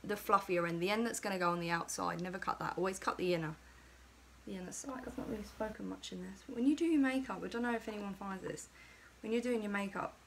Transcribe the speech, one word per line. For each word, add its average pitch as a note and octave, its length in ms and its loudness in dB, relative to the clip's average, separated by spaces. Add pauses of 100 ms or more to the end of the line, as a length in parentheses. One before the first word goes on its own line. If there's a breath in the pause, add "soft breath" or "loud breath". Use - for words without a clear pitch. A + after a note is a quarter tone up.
the G#3 120 -2
fluffier F#3+ 520 4
end, E3+ 140 0
the F#3 80 4
end A3 160 4
that's A3+ 140 -2
gonna G3 200 0
go F3 120 4
on F3 80 0
the E3+ 100 -2
outside, E3+ 520 0
never F3+ 160 -4
cut - 220 -2
that, - 160 -2
always F#3+ 240 0
cut - 180 0
the F3+ 160 2
inner, D#3 220 0 (880 loud breath)
the G3+ 100 -6
inner F#3 180 -8
side. B3+ 340 -8
I've B3 100 -8
not - 120 -4
really G#3 140 -4
spoken G#3+ 440 -6
much F#3 240 -8
in F#3 100 -6
this, F#3+ 240 -10
but A#3+ 120 -6
when B3 100 4
you D4+ 80 8
do E4 100 2
your D#4+ 140 6
makeup, C4 440 2
I F#3+ 40 -4
don't A#3 140 -2
know A#3+ 120 2
if A3+ 140 -2
anyone G3+ 260 -4
finds G3 300 -6
this, - 240 -6 (540 loud breath)
when A3 100 -4
you're A#3 100 2
doing A#3+ 220 2
your G3+ 80 -2
makeup G3+ 440 -2 (120)